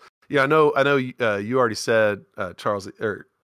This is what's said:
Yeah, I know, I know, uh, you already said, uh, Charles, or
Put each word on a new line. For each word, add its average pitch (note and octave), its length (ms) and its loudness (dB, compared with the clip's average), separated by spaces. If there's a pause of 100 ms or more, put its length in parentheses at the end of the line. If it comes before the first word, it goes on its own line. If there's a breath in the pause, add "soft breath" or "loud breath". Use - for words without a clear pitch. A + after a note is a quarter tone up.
(300 loud breath)
Yeah, C#3+ 140 2
I - 20 2
know, D3+ 300 4
I C#3 80 2
know, C#3+ 160 2 (220)
uh, G#2+ 160 0
you G#2+ 200 -4
already A#2 180 2
said, G#2+ 500 0 (120)
uh, F#2 160 -8
Charles, G2+ 340 -6 (120)
or F#2+ 280 -6 (240)